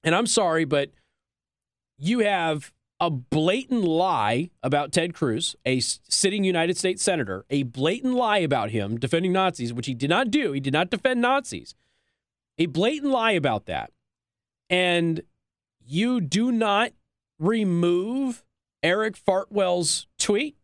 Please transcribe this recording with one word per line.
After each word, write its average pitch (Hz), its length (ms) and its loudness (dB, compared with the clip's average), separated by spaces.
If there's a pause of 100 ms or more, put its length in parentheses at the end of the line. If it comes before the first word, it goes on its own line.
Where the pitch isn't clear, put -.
And 160 100 4
I'm 220 140 2
sorry, 165 380 2
but 139 260 0 (1040)
you 208 220 0
have 175 540 0 (260)
a 175 100 0
blatant 185 760 0
lie 160 640 0 (120)
about 143 300 0
Ted 170 220 0
Cruz, 120 420 -2 (100)
a 131 120 2
s-, - 320 -4
sitting 202 340 0
United 180 320 2
States 190 260 -2
Senator, 107 480 -2
a 139 140 0
blatant 180 520 -2
lie 220 240 2
about 131 320 0
him 110 280 -2
defending 165 320 0
Nazis, 180 420 0
which 120 140 -8
he 135 60 -4
did 127 160 -4
not 220 200 2
do. 233 220 0
He 139 80 -4
did 135 140 -2
not 175 160 2
defend 240 320 0
Nazis. 240 540 -2 (840)
A 165 80 2
blatant 262 480 0
lie 226 180 2
about 135 360 0
that. 69 240 -6 (760)
And 175 520 0 (580)
you 208 400 0
do 202 320 0
not 220 400 0 (480)
remove 202 1040 0 (400)
Eric 202 320 0
Fartwell's 185 920 0 (140)
tweet. 262 440 0